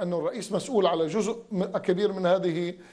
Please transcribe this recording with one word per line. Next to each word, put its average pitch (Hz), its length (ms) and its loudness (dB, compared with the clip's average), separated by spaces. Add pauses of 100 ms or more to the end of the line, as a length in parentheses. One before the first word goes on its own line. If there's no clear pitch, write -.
أن 175 120 -2
الرئيس 180 400 -4
مسؤول 202 340 2
على 165 200 2
جزء 214 300 -2 (160)
م-، 185 120 0
كبير 190 480 0
من 185 140 -2
هذه، 175 480 2 (180)